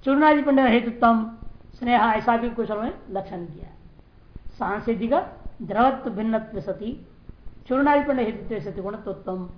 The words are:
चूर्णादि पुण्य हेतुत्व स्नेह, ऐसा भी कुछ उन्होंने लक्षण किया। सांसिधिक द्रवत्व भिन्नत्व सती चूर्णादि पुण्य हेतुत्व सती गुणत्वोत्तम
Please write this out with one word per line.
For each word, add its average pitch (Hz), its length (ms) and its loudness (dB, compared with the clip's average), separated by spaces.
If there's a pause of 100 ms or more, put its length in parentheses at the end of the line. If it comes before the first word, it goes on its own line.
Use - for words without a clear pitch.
चूर्णादि 294 380 6
पुण्य 269 260 4
हेतुत्व 233 600 4 (480)
स्नेह, 240 220 2
ऐसा 220 360 2
भी 233 140 -2
कुछ 214 200 -4
उन्होंने 220 240 -4 (160)
लक्षण 190 340 -8
किया। - 240 -14 (840)
सांसिधिक 220 640 -2 (480)
द्रवत्व 233 480 2
भिन्नत्व 214 500 -4
सती 208 480 -8 (600)
चूर्णादि 285 360 4
पुण्य 262 200 0
हेतुत्व 208 460 -6
सती 185 120 -10
गुणत्वोत्तम 185 760 -8